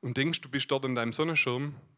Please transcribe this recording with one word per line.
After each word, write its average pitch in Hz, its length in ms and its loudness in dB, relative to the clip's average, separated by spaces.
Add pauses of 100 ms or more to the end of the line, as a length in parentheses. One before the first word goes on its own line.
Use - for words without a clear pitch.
und 127 160 -2
denkst, 160 240 2
du 131 80 -16
bist 135 200 -2
dort 135 140 2
an 127 120 0
deinem 117 180 0
Sonnenschirm 147 600 0 (220)